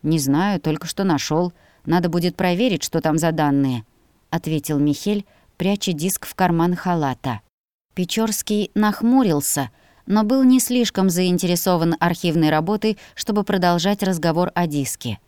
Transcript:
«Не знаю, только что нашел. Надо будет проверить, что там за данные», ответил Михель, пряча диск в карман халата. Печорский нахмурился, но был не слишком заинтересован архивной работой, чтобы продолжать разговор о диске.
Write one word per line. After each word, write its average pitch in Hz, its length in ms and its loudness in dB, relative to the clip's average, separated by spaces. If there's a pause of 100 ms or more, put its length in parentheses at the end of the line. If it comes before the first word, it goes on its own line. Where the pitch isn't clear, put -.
«Не 156 160 0
знаю, 156 420 0
только 160 260 -4
что 196 180 -6
нашел. 170 480 0 (320)
Надо 175 240 0
будет 170 280 -2
проверить, 180 460 0
что - 180 -2
там 160 180 0
за 165 140 0
данные», 139 520 0 (460)
ответил 156 480 -4
Михель, 147 480 -2 (300)
пряча 190 360 -2
диск 170 340 -4
в - 80 -16
карман 175 400 2
халата. 139 640 -2 (540)
Печорский 208 800 -2
нахмурился, 208 960 0 (360)
но 208 160 2
был 262 220 2
не 254 160 6
слишком 226 500 0
заинтересован 175 880 0
архивной 165 520 2
работой, 202 480 0 (160)
чтобы 208 300 -2
продолжать 185 580 0
разговор 175 520 0
о 175 120 0
диске. 135 600 -6